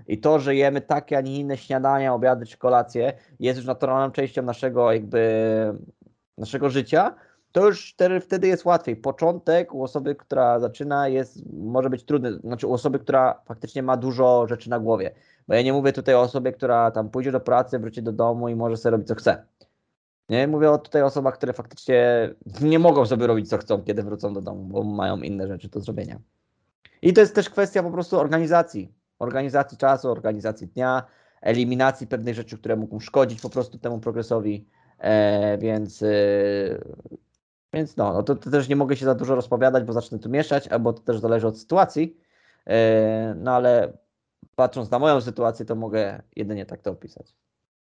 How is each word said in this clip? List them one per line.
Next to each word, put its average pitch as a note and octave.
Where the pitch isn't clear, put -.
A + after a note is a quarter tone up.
i G#2+
to, D3+
że C#3
jemy C#3
takie, D3
a C3+
nie C3+
inne C#3
śniadania, C3+
obiady A#2+
czy -
kolacje, B2
jest B2+
już B2
naturalną C3
częścią C3+
naszego A#2+
jakby, A2
naszego B2
życia, D3+
to F#3
już G3
wtedy, F#3
wtedy F#3
jest F3+
łatwiej. E3+
Początek D#3+
u C3
osoby, C#3
która B2
zaczyna, C#3
jest, C3
może A#2+
być B2+
trudny, B2+
znaczy A2+
u A#2
osoby, C3
która C3
faktycznie -
ma C3
dużo B2
rzeczy A#2
na A#2+
głowie. A2
Bo -
ja A2+
nie C3
mówię C#3
tutaj C3+
o B2
osobie, B2+
która A#2+
tam A2
pójdzie B2+
do B2+
pracy, B2+
wróci A2+
do A2+
domu A#2
i A#2
może A2+
sobie A#2
robić, A2
co A2+
chce. -
Nie, B2+
mówię D3+
o D3
tutaj D3+
osobach, C3+
które B2
faktycznie A#2+
nie D#3
mogą D3+
sobie A#2+
robić, A2
co A2
chcą, G2
kiedy G#2+
wrócą G#2
do G2
domu, F#2+
bo G2
mają G2
inne F#2+
rzeczy G2
do -
zrobienia. G#2+
I F3+
to G#3+
jest G#3
też G#3
kwestia G3
po E3+
prostu F3
organizacji. D#3
Organizacji C3+
czasu, C3+
organizacji G#2+
dnia, B2+
eliminacji B2
pewnych A#2
rzeczy, A2+
które A2+
mogą G#2+
szkodzić A#2+
po B2
prostu -
temu A#2+
progresowi. A2
E, G#2
więc, G#2+
e, G#2+
więc D#3
no, G2+
no G2
to, C#3
to A#2+
też C#3
nie C#3+
mogę C#3
się C3
za C3
dużo B2
rozpowiadać, B2
bo A2+
zacznę A#2
tu A2
mieszać, C#3+
albo A#2
to A2+
też A2+
zależy A2+
od A2
sytuacji. E3
E, A2
no A#2+
ale B2
patrząc A#2+
na B2
moją C#3+
sytuację, A#2
to A2+
mogę G#2+
jedynie G2+
tak -
to G2+
opisać. -